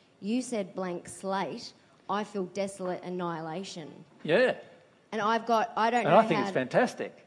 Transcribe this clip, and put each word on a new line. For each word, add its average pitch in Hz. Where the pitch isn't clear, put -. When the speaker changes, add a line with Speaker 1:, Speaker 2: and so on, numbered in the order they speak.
Speaker 1:
you 220
said 214
blank 180
slate, 190
I 202
feel 202
desolate 185
annihilation. 170
Speaker 2:
Yeah. 208
Speaker 1:
And 214
I've 226
got, 226
I 220
don't 233
Speaker 2:
And 180
Speaker 1:
know 175
Speaker 2:
I 220
think 220
Speaker 1:
how -
Speaker 2:
it's 190
fantastic. 135